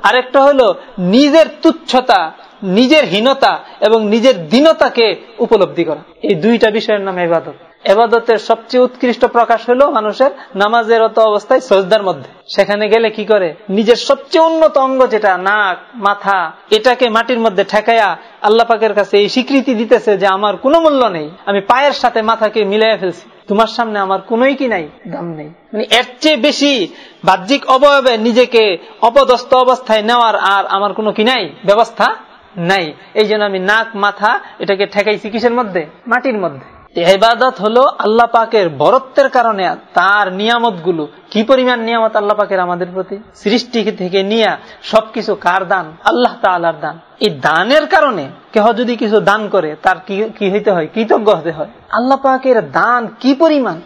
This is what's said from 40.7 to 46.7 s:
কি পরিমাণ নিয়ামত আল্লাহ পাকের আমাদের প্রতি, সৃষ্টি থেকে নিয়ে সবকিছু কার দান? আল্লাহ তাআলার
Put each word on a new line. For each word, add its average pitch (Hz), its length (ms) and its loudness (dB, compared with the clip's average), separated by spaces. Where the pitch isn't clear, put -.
কি 214 120 -2
পরিমাণ 254 380 2
নিয়ামত 226 360 -2
আল্লাহ 208 200 0
পাকের 190 240 -2
আমাদের 175 340 -4
প্রতি, 190 220 -8
সৃষ্টি 233 460 -4
থেকে 185 300 -2
নিয়ে 208 280 0
সবকিছু 220 520 -2
কার 180 340 -2
দান? 180 180 -2
আল্লাহ 240 380 0
তাআলার 170 380 -2